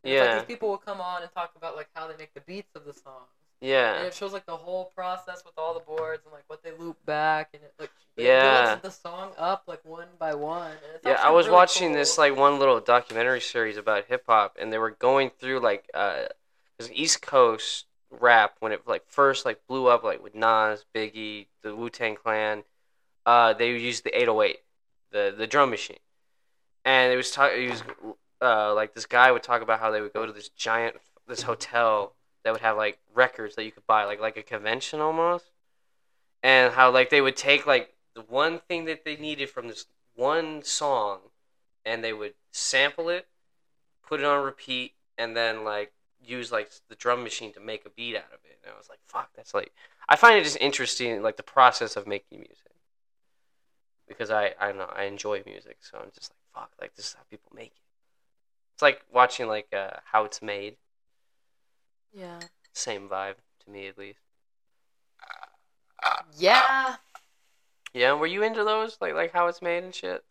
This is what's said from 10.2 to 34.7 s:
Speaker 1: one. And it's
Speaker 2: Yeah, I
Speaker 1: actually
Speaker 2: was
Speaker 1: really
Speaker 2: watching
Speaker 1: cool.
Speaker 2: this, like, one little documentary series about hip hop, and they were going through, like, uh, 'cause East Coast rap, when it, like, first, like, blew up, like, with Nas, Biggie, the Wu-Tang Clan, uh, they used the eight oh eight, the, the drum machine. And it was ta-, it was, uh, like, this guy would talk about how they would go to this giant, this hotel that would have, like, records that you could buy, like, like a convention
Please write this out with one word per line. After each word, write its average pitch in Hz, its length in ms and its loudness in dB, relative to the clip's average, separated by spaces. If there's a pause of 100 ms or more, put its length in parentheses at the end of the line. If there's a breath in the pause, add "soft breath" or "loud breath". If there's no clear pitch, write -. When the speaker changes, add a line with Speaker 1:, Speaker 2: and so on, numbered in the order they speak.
Speaker 1:
one. 156 380 -8
And 156 240 -20
it's - 80 -20
Speaker 2:
Yeah, - 80 0
I - 20 4
Speaker 1:
actually 147 220 6
Speaker 2:
was 165 100 8
Speaker 1:
really 170 80 4
Speaker 2:
watching 180 360 6
Speaker 1:
cool. 147 80 0
Speaker 2:
this, 143 200 2
like, 143 160 6
one 139 240 6
little 131 220 4
documentary 120 600 2
series 110 360 -4
about 107 300 -2
hip 127 200 -4
hop, 107 320 4
and 110 140 -6
they 110 60 -4
were 113 120 -2
going 131 400 2
through, 131 300 -6
like, 104 340 -2
uh, 82 320 -2 (500)
'cause 117 140 -12
East 156 320 -2
Coast 120 640 2 (240)
rap, 117 480 4
when 110 140 -4
it, - 160 -8
like, 95 180 -4
first, 135 400 2
like, 110 220 -6
blew 131 180 -2
up, 120 160 6
like, 98 180 -4
with 104 140 -20
Nas, 110 580 2
Biggie, 107 540 -8 (160)
the 107 140 -10
Wu-Tang 113 400 -6
Clan, 107 480 -4 (600)
uh, 117 280 6
they 120 180 0
used 120 320 -6
the - 80 -6 (100)
eight 120 80 4
oh 110 140 2
eight, 95 220 0 (460)
the, 101 240 -2
the 110 120 -6
drum 135 240 4
machine. - 300 -10 (840)
And 127 280 4
it 127 40 2
was 127 140 -4
ta-, 139 200 4
it 123 200 -4
was, 117 120 -8 (580)
uh, 107 340 2
like, 107 200 -2
this 110 120 -12
guy 123 240 6
would 117 140 0
talk 120 180 -2
about 110 160 0
how 110 140 -2
they 107 80 -4
would 104 120 -10
go 113 140 -6
to 110 60 -12
this 104 160 -20
giant, 113 520 -4 (280)
this 113 140 -10
hotel 113 760 -2 (260)
that 113 80 0
would 113 100 -4
have, 110 160 0
like, 107 220 -4 (160)
records 120 400 0
that 110 100 -8
you 110 60 -10
could - 160 -16
buy, 107 180 4
like, 104 140 -6
like 110 180 -4
a 110 60 -12
convention 117 580 -6